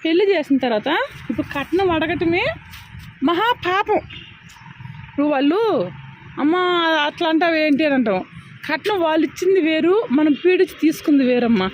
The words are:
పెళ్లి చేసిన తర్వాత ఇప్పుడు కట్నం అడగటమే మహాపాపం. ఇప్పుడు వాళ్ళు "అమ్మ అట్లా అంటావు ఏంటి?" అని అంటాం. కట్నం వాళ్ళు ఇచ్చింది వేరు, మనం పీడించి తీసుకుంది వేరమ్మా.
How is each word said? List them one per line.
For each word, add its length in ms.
పెళ్లి 280
చేసిన 320
తర్వాత 260
ఇప్పుడు 160
కట్నం 400
అడగటమే 480
మహాపాపం. 720
ఇప్పుడు 260
వాళ్ళు 260
"అమ్మ 140
అట్లా 220
అంటావు 360
ఏంటి?" 220
అని 120
అంటాం. 220
కట్నం 320
వాళ్ళు 280
ఇచ్చింది 400
వేరు, 260
మనం 140
పీడించి 500
తీసుకుంది 480
వేరమ్మా. 440